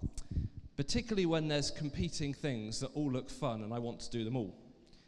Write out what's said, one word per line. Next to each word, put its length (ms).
particularly 500
when 220
there's 200
competing 640
things 460
that 160
all 160
look 180
fun 360
and 100
I 60
want 180
to 120
do 120
them 140
all. 200